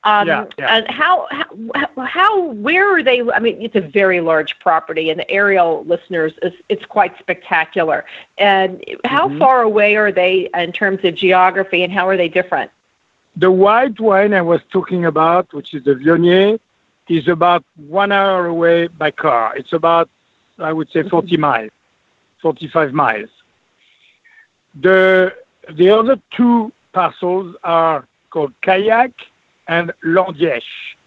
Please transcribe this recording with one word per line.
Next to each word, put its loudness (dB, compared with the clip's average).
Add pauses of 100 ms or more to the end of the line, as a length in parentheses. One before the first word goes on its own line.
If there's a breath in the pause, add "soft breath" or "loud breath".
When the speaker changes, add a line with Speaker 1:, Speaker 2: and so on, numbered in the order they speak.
Speaker 1:
Um, 2
Speaker 2:
Yeah, -2 (140)
yeah. 0
Speaker 1:
and -4
how, 0
how, -8
how, 0 (120)
where 0
are 0
they? 0 (100)
I 0
mean, -2
it's -6
a 2
very 0
large -2
property, -2
and -4
the -8
aerial 0
listeners, -4
is, -4 (160)
it's -6
quite -2
spectacular. -4 (320 loud breath)
And 0 (220)
how 0
Speaker 2:
Mm-hmm. -6
Speaker 1:
far 4
away 2
are 0
they 0
in -4
terms -2
of 0
geography, 2
and -4
how -2
are 0
they 0
different? -4 (680)
Speaker 2:
The 4
white 4
wine 2
I 2
was 2 (100)
talking -2
about, 0
which -12
is -10
the 2
Viognier, 2 (480)
is -2
about 0 (120)
one -2
hour 0
away 2
by -4
car. -2
It's -10
about, 0 (480)
I -6
would -6
say, -2
forty 0
Speaker 1:
Mm-hmm. 0
Speaker 2:
miles, -2 (720)
forty-five -4
miles. -2 (1400 soft breath)
The, 2 (360)
the 4
other 2 (100)
two 0 (200)
parcels -4
are 0 (240)
called -4 (100)
Kayak 0 (560)
and -2 (120)
Landièche. -2 (120)